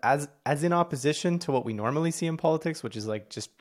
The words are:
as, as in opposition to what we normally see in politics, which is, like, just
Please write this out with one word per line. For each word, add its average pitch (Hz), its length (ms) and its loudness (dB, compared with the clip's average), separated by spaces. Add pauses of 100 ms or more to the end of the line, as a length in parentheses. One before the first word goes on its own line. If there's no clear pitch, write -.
as, 143 260 2 (160)
as 143 180 0
in 175 80 2
opposition 170 680 2
to 160 120 -4
what 127 140 2
we 117 80 -4
normally 139 380 0
see 165 160 -2
in 160 100 -2
politics, 160 460 0
which 110 120 -8
is, 107 120 -6
like, 107 220 -4
just - 200 -10 (120)